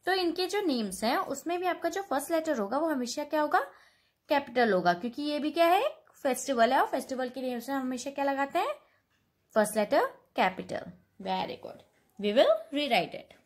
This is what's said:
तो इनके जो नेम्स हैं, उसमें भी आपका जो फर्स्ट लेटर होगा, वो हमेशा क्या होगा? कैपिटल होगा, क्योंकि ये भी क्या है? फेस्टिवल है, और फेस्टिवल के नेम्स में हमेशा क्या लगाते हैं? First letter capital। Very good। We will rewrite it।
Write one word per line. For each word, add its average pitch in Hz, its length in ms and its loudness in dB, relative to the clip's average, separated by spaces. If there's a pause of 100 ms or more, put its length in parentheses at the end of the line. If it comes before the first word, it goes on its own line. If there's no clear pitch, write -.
तो 359 60 2
इनके 359 360 0
जो 415 140 -2
नेम्स 226 420 -2
हैं, 254 140 2
उसमें 349 420 -4
भी 370 60 -4
आपका 339 240 -2
जो 359 120 -6
फर्स्ट 285 300 -4
लेटर 311 280 0
होगा, 208 180 -2
वो 320 100 0
हमेशा 269 360 -4
क्या 302 180 0
होगा? 302 180 2 (720)
कैपिटल 247 440 2
होगा, 175 200 4
क्योंकि 240 280 -6
ये 294 180 -2
भी 302 120 -2
क्या 339 160 4
है? 403 220 4 (340)
फेस्टिवल 254 500 2
है, 285 60 4
और 415 80 2
फेस्टिवल 254 420 -4
के 254 120 -10
नेम्स 247 280 -6
में 277 60 -2
हमेशा 262 360 -4
क्या 277 140 -2
लगाते 277 340 0
हैं? 554 160 -2 (840)
First 214 200 2
letter 220 260 2 (360)
capital। 185 440 -2 (380)
Very 185 400 -4
good। - 160 -14 (440)
We 208 120 0
will 359 200 6 (200)
rewrite 240 420 0
it। - 200 -18 (100)